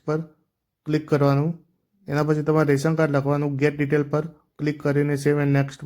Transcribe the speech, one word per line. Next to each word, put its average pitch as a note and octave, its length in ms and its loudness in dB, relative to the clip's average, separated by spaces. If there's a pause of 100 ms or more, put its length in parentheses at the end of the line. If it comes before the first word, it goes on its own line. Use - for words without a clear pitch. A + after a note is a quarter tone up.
પર D#3 140 -2 (680)
ક્લિક D3+ 240 -2
કરવાનું. C#3+ 400 2 (560)
એના D3 200 -2
પછી D3+ 200 0
તમારે D#3 240 2
રેશન D#3 260 0
કાર્ડ D#3 180 2
લખવાનું, C#3+ 460 0
get D3 180 2
detail D3 320 0
પર D3+ 140 -2 (340)
ક્લિક D3 240 -2
કરીને D3 400 0
save D3 200 2
and C#3+ 140 2
next C#3 280 -2